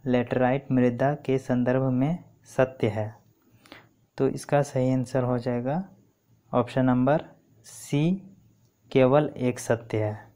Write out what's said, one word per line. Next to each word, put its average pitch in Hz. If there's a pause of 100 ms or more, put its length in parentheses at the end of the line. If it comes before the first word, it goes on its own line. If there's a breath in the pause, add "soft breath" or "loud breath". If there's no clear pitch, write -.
लेटराइट 127
मृदा 127
के 135
संदर्भ 127
में 135 (200)
सत्य -
है? 107 (1000 loud breath)
तो 135
इसका 143
सही 131
आंसर 131
हो 123
जाएगा 123 (720)
ऑप्शन 123
नंबर 131 (400)
सी, - (560)
केवल 135
एक 123
सत्य 113
है। 107